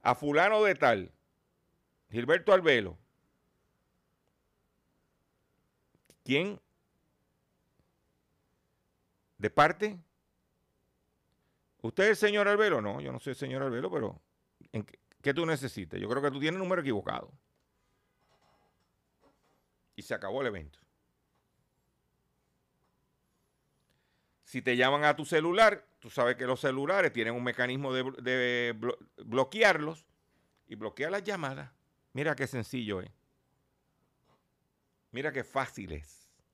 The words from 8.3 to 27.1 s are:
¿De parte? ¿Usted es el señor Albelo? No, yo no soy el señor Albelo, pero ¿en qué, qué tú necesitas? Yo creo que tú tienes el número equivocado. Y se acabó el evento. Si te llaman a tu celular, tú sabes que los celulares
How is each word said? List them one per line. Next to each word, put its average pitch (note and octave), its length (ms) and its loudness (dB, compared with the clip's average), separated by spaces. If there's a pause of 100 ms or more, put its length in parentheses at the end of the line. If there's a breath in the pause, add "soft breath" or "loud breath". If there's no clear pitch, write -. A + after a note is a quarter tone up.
¿De G#2 140 -4
parte? F3 460 2 (1800)
¿Usted A2+ 240 0
es G#3+ 60 6
el G#3+ 60 2
señor G#3 320 2
Albelo? G3+ 320 4
No, G#2 200 -4
yo C#3 120 -8
no B2 80 -10
soy C#3 120 -8
el - 40 -8
señor C3+ 260 -6
Albelo, C3 260 -4
pero C#3 320 -4 (520)
¿en G#2+ 100 -4
qué, - 160 -18 (240)
qué C#3 100 0
tú E3 140 -2
necesitas? A#2 540 -6
Yo G2 80 -6
creo B2 120 -2
que C#3+ 120 -2
tú C#3 80 -10
tienes D#3 140 -2
el F#3+ 100 -6
número F3+ 180 -2
equivocado. A2 480 -6 (2750)
Y G2+ 80 -16
se - 120 -6
acabó G2+ 260 -6
el C3+ 80 -2
evento. E2+ 320 -10 (3750)
Si - 180 -10
te B2 140 2
llaman C#3 280 4
a D3+ 100 4
tu D#3 120 -6
celular, F3+ 600 2 (120)
tú - 100 -20
sabes B2 280 0
que B2 100 -6
los B2+ 140 -2
celulares C#3+ 520 0